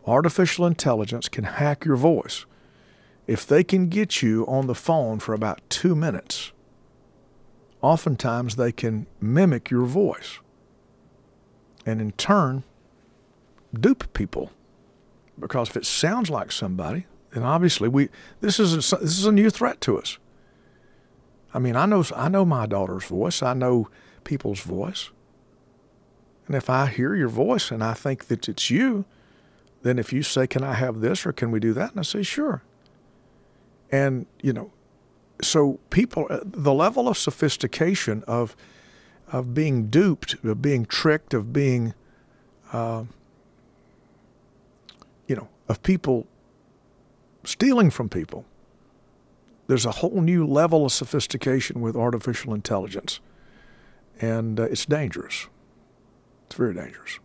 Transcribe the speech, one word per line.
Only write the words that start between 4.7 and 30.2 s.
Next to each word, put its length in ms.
phone 460
for 160
about 340
two 240
minutes, 580
oftentimes 760
they 160
can 340
mimic 480
your 160
voice 540
and 160
in 120
turn 500
dupe 420
people. 360
Because 300
if 80
it 80
sounds 460
like 200
somebody, 540
then 120
obviously 440
we, 220
this 180
is 140
a, 240
this 220
is 80
a 40
new 200
threat 300
to 180
us. 180
I 60
mean, 160
I 100
know, 180
I 140
know 160
my 200
daughter's 400
voice. 380
I 100
know 360
people's 380
voice. 500
And 80
if 120
I 200
hear 260
your 140
voice 420
and 140
I 100
think 320
that 240
it's 220
you, 340
then 160
if 140
you 120